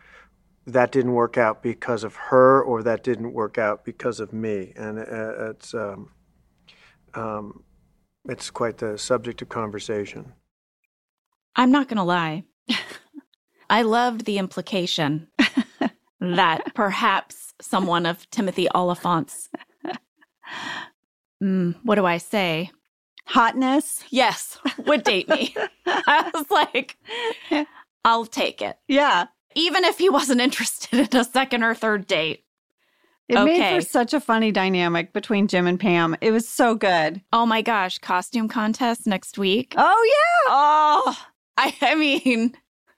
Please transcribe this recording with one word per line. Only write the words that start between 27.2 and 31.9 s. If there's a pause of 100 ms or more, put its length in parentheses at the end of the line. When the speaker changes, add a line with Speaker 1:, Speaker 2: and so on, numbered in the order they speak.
Speaker 2:
"I'll
take
it." (100)
Speaker 3:
Yeah. (280)
Speaker 2:
Even
if
he
wasn't
interested
in
a
second
or
third